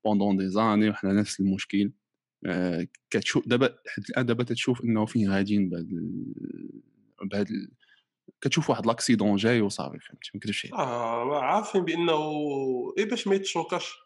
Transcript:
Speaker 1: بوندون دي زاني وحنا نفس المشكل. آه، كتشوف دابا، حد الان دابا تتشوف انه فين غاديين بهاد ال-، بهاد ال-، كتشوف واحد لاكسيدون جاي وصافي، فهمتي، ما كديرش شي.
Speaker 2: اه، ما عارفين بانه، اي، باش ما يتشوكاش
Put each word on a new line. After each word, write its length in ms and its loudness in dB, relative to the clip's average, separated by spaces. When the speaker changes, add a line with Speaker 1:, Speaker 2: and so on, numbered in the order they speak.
Speaker 1:
بوندون 320 4
دي 120 0
زاني 400 4
وحنا 240 0
نفس 260 0
المشكل. 520 0
آه، 420 0
كتشوف 380 0
دابا، 200 4
حد 420 -6
الان 160 0
دابا 180 0
تتشوف 400 -2
انه 220 2
فين 260 2
غاديين 380 2
بهاد 220 -6
ال-، 1400 -10
بهاد 160 0
ال-، 240 -8
كتشوف 280 0
واحد 160 0
لاكسيدون 500 4
جاي 260 4
وصافي، 380 -4
فهمتي، 340 -20
ما 60 -10
كديرش 220 -4
شي. 120 -12
Speaker 2:
اه، 520 -2
ما 120 0
عارفين 480 0
بانه، 460 0
اي، 80 0
باش 220 -4
ما 80 4
يتشوكاش 580 -4